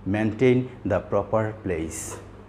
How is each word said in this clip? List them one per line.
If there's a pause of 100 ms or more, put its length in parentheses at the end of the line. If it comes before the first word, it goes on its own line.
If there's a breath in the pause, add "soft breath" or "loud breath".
maintain (140)
the
proper (100)
place. (320)